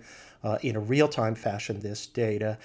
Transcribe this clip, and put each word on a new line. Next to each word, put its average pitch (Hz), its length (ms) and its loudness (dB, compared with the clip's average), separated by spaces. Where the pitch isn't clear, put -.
uh, 107 200 0
in 113 140 0
a 107 40 -2
real-time 120 540 4
fashion 104 460 -4
this 104 260 -8
data, 107 580 0